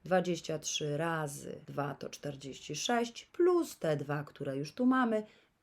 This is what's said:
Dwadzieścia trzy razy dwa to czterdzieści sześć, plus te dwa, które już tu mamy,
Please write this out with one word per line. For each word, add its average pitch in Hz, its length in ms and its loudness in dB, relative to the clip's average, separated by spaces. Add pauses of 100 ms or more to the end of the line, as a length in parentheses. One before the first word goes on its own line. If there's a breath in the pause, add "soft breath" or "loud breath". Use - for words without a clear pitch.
Dwadzieścia 175 560 2
trzy 147 380 -2
razy 156 680 -4
dwa 143 300 -4
to - 140 -8
czterdzieści 139 680 -8
sześć, 240 500 0
plus 349 520 2
te 156 200 2
dwa, 143 260 -2
które 139 340 -6
już 151 160 -4
tu 254 120 2
mamy, 240 380 4 (400 loud breath)